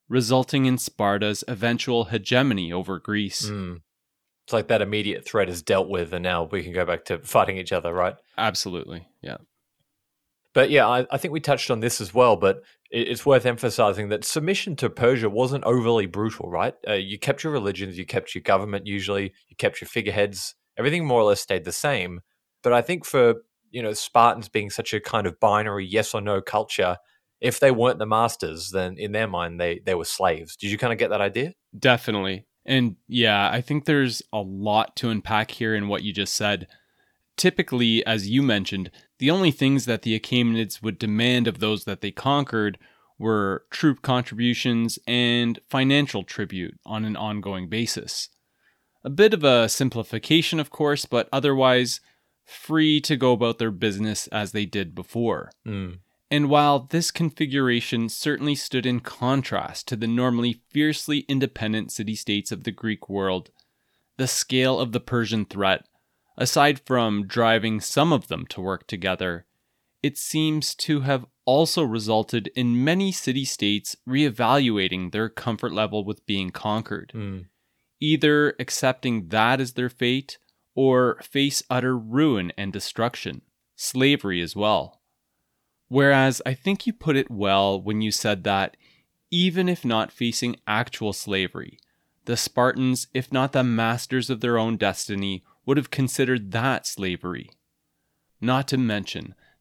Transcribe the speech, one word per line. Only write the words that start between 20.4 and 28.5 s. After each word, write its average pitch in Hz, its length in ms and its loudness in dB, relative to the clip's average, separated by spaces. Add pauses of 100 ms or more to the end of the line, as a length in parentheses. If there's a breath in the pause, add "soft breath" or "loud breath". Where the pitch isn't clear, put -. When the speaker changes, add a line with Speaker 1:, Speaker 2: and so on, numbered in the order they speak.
Speaker 2:
everything 151 280 -2
more 123 140 4
or 110 40 4
less 101 160 4
stayed 90 240 -4
the 90 80 -8
same. 90 480 -4 (420)
But 120 100 4
I 120 100 6
think 170 220 -4
for, 117 380 4 (280)
you 120 120 -8
know, 107 120 -6
Spartans 117 540 4
being 104 220 -4
such - 240 -6
a 107 60 -2
kind 107 260 -2
of - 140 -6
binary 104 460 2
yes 104 280 0
or 110 60 -4
no 101 200 -2
culture, 95 580 0 (420)
if 123 180 0
they 135 140 6
weren't 123 260 2
the 107 80 -4
masters, 95 640 0